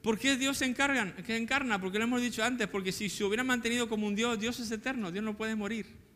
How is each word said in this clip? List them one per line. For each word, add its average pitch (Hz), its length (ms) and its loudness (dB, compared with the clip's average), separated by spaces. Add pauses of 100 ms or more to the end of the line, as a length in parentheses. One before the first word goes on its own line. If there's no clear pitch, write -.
¿Por 220 160 2
qué 269 200 4
Dios 269 220 0
se 269 80 2
encarga, 254 500 2
que 226 200 -4
encarna? 233 440 0
Porque 190 180 -2
lo 226 60 2
hemos 247 180 2
dicho 226 220 0
antes, 240 240 0
porque 190 240 -2
si 208 160 -2
se 208 160 -2
hubiera 214 180 2
mantenido 240 460 2
como 214 180 0
un 208 80 0
Dios, 226 240 2
Dios 233 220 -2
es 220 100 -4
eterno, 226 400 -4
Dios 202 140 -4
no 214 120 -2
puede 220 200 -2
morir. 208 600 -4